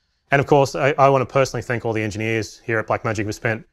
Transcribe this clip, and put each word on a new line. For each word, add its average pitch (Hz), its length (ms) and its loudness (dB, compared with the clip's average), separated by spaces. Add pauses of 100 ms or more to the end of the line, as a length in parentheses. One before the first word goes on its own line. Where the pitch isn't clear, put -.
(300)
And 143 100 2
of 131 60 0
course, 139 300 4
I, 147 220 0
I 139 120 6
wanna 135 160 2
personally 127 360 -2
thank 117 240 -6
all 117 80 -2
the 107 100 -2
engineers 110 560 -4
here 113 200 -4
at 104 80 -6
Blackmagic. 110 380 -2
We've 104 80 -6
spent, 113 400 -4